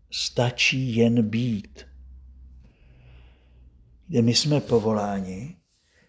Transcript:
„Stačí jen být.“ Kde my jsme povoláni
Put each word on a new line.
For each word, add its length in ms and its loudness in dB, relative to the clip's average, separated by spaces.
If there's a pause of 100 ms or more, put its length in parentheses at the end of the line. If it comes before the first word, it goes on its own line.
(120)
„Stačí 840 -2
jen 340 2
být.“ 560 -4 (2250)
Kde 140 2
my 140 4
jsme 260 2
povoláni 960 -2 (520)